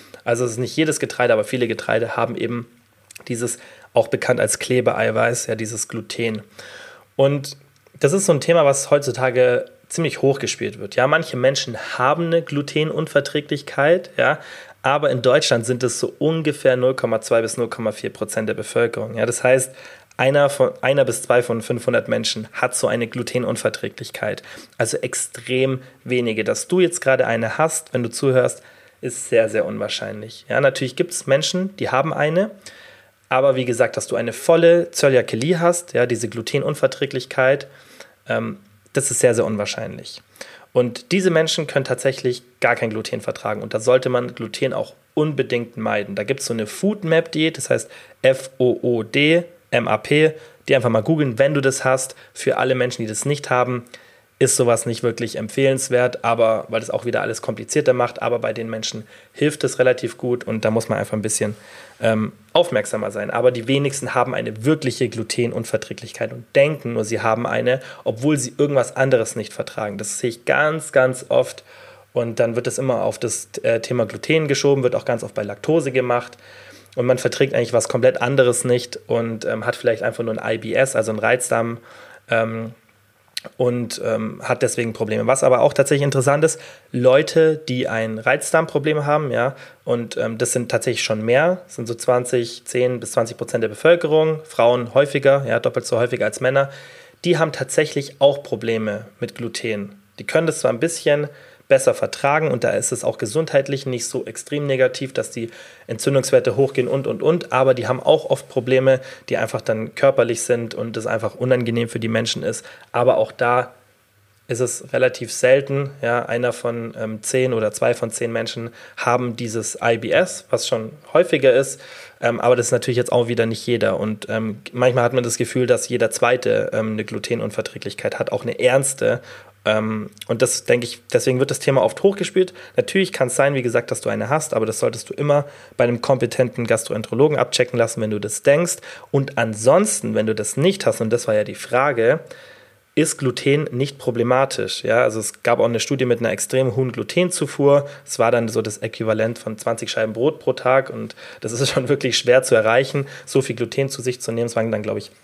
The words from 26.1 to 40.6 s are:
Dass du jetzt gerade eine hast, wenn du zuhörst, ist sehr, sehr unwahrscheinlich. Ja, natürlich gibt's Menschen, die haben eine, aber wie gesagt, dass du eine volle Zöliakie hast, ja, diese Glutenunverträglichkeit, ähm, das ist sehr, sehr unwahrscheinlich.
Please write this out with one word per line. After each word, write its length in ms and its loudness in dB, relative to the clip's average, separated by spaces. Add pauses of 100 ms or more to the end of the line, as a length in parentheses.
Dass 240 -4
du 120 2
jetzt 200 2
gerade 260 2
eine 320 -2
hast, 360 0
wenn 80 0
du 80 -4
zuhörst, 520 2 (380)
ist 280 -10
sehr, 200 4
sehr 160 0
unwahrscheinlich. 840 -8
Ja, 120 0
natürlich 360 0
gibt's 300 -4
Menschen, 500 0
die 120 -4
haben 240 0
eine, 380 0 (800)
aber 280 4
wie 80 0
gesagt, 320 2
dass 100 -4
du 100 -4
eine 160 -2
volle 580 6
Zöliakie 680 2
hast, 360 0
ja, 120 2
diese 220 -2
Glutenunverträglichkeit, 1400 0 (640)
ähm, 300 -4 (340)
das 180 -2
ist 80 -4
sehr, 160 4
sehr 100 2
unwahrscheinlich. 800 -6 (500)